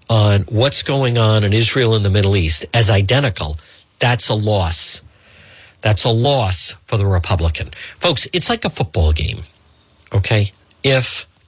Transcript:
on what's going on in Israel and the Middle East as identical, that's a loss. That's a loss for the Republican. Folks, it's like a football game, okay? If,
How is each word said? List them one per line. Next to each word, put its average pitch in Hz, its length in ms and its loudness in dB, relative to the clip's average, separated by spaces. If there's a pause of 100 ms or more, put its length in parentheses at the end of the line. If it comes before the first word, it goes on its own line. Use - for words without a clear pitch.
on 104 340 4
what's 127 400 0
going 131 360 0
on 110 260 2
in 101 80 0
Israel 113 420 2
and 104 100 0
the 101 60 2
Middle 98 240 2
East 80 380 0
as 113 180 2
identical, 101 680 0 (400)
that's 123 300 0
a 120 60 0
loss. 104 680 -2 (800)
That's 104 220 0
a 123 60 2
loss 117 720 0
for - 120 -4
the 101 100 0
Republican. 87 600 0 (320)
Folks, 170 320 0
it's 175 160 0
like 233 160 -2
a 190 60 -2
football 80 420 0
game, - 280 -4 (760)
okay? 101 360 0 (320)
If, 131 440 0 (220)